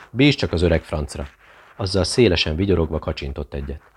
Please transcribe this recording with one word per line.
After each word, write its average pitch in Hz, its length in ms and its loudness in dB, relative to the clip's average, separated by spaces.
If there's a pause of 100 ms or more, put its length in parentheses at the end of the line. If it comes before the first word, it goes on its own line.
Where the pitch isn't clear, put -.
(100)
Bízz 135 240 4
csak - 180 -2
az 82 100 0
öreg 82 200 4
francra.” 76 440 -8 (540)
Azzal 95 240 0
szélesen 87 520 2
vigyorogva 82 420 2
kacsintott - 560 -8
egyet. 69 260 -8 (160)